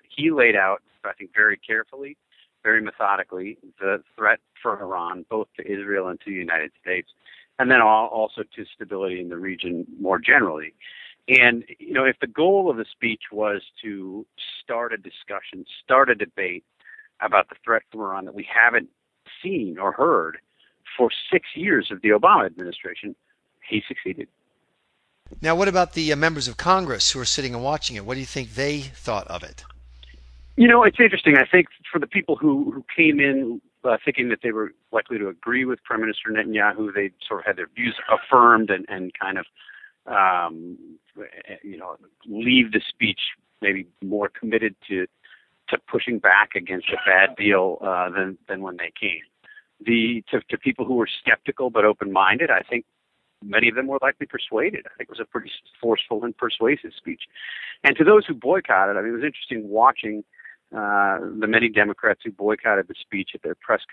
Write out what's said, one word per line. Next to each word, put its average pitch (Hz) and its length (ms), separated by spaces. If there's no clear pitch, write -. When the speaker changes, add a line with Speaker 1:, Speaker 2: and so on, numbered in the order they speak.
Speaker 1:
He 151 220
laid 120 260
out, 98 240
I 98 80
think, 95 240
very 107 220
carefully, 135 580
very 110 160
methodically, 98 800
the 98 220
threat 110 220
from 107 160
Iran, 90 500
both 110 280
to - 120
Israel 101 380
and 90 140
to - 60
the 98 100
United 85 340
States, 90 280
and 127 100
then 127 120
al-, 110 260
also 110 380
to 107 180
stability 95 460
in 87 100
the 87 80
region 87 480
more 92 200
generally. 82 520
And, 123 380
you 117 120
know, 131 120
if 131 160
the 131 80
goal 180 420
of 120 60
the 110 120
speech 113 340
was 104 300
to 101 420
start 117 300
a 110 40
discussion, 95 680
start 131 260
a 120 60
debate 92 480
about 101 280
the - 160
threat 113 260
from 110 120
Iran 95 240
that - 100
we 101 120
haven't 117 420
seen 117 380
or 98 100
heard 104 480
for 120 140
six - 240
years 156 340
of 98 120
the 107 80
Obama 123 360
administration, 90 680
he 110 200
succeeded. - 400
Speaker 2:
Now, 160 160
what 196 100
about 180 280
the, 156 180
uh, 143 40
members 151 300
of 117 120
Congress 170 520
who 135 80
are 123 60
sitting 127 320
and 120 80
watching 139 320
it? 101 80
What 120 100
do 131 60
you 131 60
think 113 280
they 143 280
thought 117 440
of 85 160
it? - 220
Speaker 1:
You 240 140
know, 240 160
it's 208 160
interesting. 175 380
I 131 80
think 180 220
for 175 80
the 143 80
people - 300
who, 143 360
who 135 120
came 156 260
in, 135 420
uh, 117 200
thinking 127 240
that 110 140
they 117 100
were 107 200
likely 113 240
to 101 120
agree 120 360
with 127 180
Prime 110 200
Minister 110 280
Netanyahu, 107 640
they 98 160
sort 98 140
of 87 60
had 95 100
their 87 180
views 117 220
affirmed 117 560
and, 95 200
and 92 300
kind 95 200
of, 90 80
um, 87 720
you 98 160
know, 90 180
leave 117 460
the 107 140
speech - 320
maybe 98 240
more 101 240
committed 110 480
to, 92 180
to - 80
pushing 120 280
back 98 360
against 92 360
a 95 160
bad 95 280
deal, 95 460
uh, 90 300
than, 95 260
than 95 140
when 92 160
they 85 240
came. 85 220
The, 117 460
to, 120 200
to 120 80
people 127 260
who 123 120
were 110 120
skeptical 123 500
but 110 160
open-minded, 101 640
I 95 100
think 120 240
many 107 280
of 110 40
them 131 120
were 135 160
likely 139 240
persuaded. 120 580
I - 140
think - 100
it 113 100
was - 0
a 113 60
pretty - 260
forceful 113 440
and 113 120
persuasive 120 580
speech. - 280
And 139 140
to 156 80
those 208 220
who 160 80
boycotted, 107 640
I - 20
mean, 113 120
it 117 40
was 120 80
interesting 113 460
watching, 107 540
uh, 101 440
the 107 80
many 113 220
Democrats 104 560
who 113 60
boycotted 101 580
the - 100
speech - 360
at - 80
their 85 120
press - 280